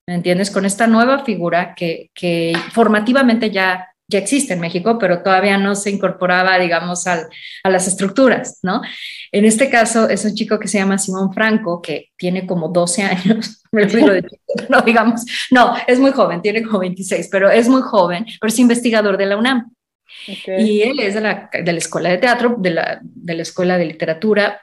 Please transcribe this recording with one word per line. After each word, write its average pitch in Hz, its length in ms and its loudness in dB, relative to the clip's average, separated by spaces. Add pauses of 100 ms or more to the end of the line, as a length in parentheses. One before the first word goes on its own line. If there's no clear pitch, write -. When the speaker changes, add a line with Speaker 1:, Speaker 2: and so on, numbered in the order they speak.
Speaker 1:
¿me 175 100 -4
entiendes? 180 340 0
Con 196 160 -2
esta 214 200 0
nueva 247 380 4
figura 175 500 -2
que, - 380 -6
que 170 400 -2 (200)
formativamente 226 760 2
ya, 185 380 -2 (180)
ya 202 120 0
existe 190 340 -2
en 175 80 -4
México, 185 380 -2
pero 175 240 0
todavía 196 340 2
no 196 180 0
se 202 160 -6
incorporaba, 185 680 0
digamos, 175 480 -2
al, 170 200 -2 (360)
a 190 80 0
las 180 180 2
estructuras, 196 760 0
¿no? 190 200 -4 (500)
En 208 140 4
este 220 240 2
caso 226 400 2
es 196 160 -2
un 208 80 -2
chico 214 240 -2
que 196 100 -8
se - 80 -2
llama 196 220 0
Simón 190 340 -4
Franco, 214 480 0
que 151 380 -10
tiene 185 280 -4
como 170 220 -4
doce 175 340 0
años, 196 640 -2
<laughs> - 60 -12
me 208 140 4
lo - 100 2
digo 254 140 6
de 180 140 2
chico, - 180 -20 (260)
no, - 140 4
digamos, 226 420 2 (280)
no, 247 220 6 (120)
es 254 120 4
muy 269 120 6
joven, 175 320 0
tiene 214 200 -2
como 214 180 -2
veintiséis, 185 520 -4
pero 196 180 4
es 233 160 4
muy 262 140 4
joven, 180 460 0 (140)
pero 220 120 -2
es 226 60 -4
investigador 226 580 2
de 196 100 0
la 202 120 0
unam. 240 320 -2 (580)
Speaker 2:
Ok. 190 300 -8
Speaker 1:
Y 208 240 2
él 262 180 -2
es 202 140 -2
de 214 80 -4
la, 196 280 -4
de 170 220 -2
la 165 60 -2
escuela 165 320 -4
de 180 80 0
teatro, 240 400 2
de 180 120 0
la, - 320 -4
de - 320 -12
la 165 80 -6
escuela 180 360 -2
de 170 80 0
literatura, 175 760 -2